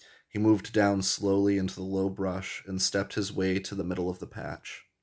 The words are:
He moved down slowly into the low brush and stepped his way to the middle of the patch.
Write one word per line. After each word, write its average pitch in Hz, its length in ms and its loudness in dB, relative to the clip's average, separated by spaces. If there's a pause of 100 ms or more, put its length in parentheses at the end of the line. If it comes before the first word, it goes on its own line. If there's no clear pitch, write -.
(280)
He 104 120 -6
moved 107 340 4
down 101 300 4
slowly 101 560 2
into 95 160 -2
the 95 80 -10
low 95 260 0
brush 95 560 -6
and 95 160 -4
stepped 98 320 -2
his 98 180 -2
way 95 280 0
to 95 160 -6
the 92 80 -4
middle 90 260 -2
of 92 100 -4
the 90 80 -10
patch. - 580 -12 (180)